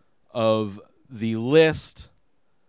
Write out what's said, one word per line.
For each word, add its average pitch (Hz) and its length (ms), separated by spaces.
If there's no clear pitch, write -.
of 110 480
the 113 280
list. 147 760